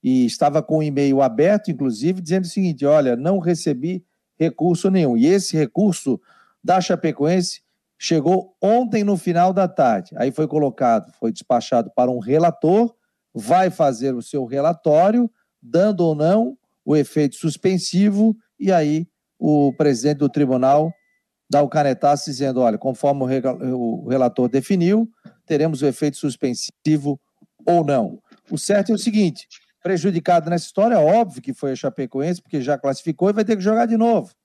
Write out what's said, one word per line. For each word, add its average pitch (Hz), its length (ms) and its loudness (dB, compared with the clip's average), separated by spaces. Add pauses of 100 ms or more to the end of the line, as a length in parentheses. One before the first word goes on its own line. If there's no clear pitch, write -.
e 127 220 2
estava 147 360 0
com 160 160 -2
o 156 60 0
e-mail 139 380 0
aberto, 165 500 0
inclusive, 139 500 -4
dizendo 180 220 -2
o 175 40 -8
seguinte: 165 380 -4
"Olha, 139 300 4
não 175 240 -2
recebi 165 640 -4 (340)
recurso 170 520 0
nenhum." 160 260 2
E 117 100 4
esse 185 300 0
recurso 156 640 0 (420)
da 185 200 2
Chapecoense 175 800 -2 (360)
chegou 170 640 -2
ontem 220 440 0
no 202 100 0
final 175 380 0
da 180 160 0
tarde. 117 480 0
Aí 131 140 -2
foi 151 180 -4
colocado, 127 680 -2
foi 117 140 -4
despachado 117 640 -2
para 123 160 0
um 123 80 -4
relator, 165 760 0 (400)
vai 170 360 0
fazer 135 460 -2
o 117 60 -8
seu 131 240 -6
relatório, 165 840 2 (300)
dando 175 400 0
ou 160 140 2
não 214 420 0 (260)
o 151 120 0
efeito 143 400 0
suspensivo, 196 1000 0 (240)
e 196 100 0
aí 160 380 0 (300)
o 143 360 2
presidente 143 440 0
do 143 120 0
tribunal 139 640 2 (560)
dá 143 120 2
o 135 80 0
canetaço 143 560 0
dizendo: 131 340 -4
"Olha, 113 180 2
conforme 135 460 -2
o - 20 -2
rega-, 127 280 -2
o 123 560 -6
relator 127 400 0
definiu, 190 600 2 (360)
teremos 151 360 -2
o 151 40 -2
efeito 143 300 -2
suspensivo 143 1040 -4 (460)
ou 170 180 2
não." 131 380 -2 (280)
O 160 80 -6
certo 202 360 0
é - 20 2
o - 20 -6
seguinte, 202 480 -2 (360)
prejudicado 170 680 0
nessa 170 160 -4
história, 226 340 2
óbvio 175 420 2
que 262 120 -10
foi 139 180 -6
a 127 40 -4
Chapecoense, 139 680 -6
porque 147 200 -6
já 139 160 -2
classificou 143 520 -2
e 208 40 0
vai 208 120 0
ter 220 100 0
que 185 80 -8
jogar 220 220 2
de 226 120 0
novo. 226 360 0 (120)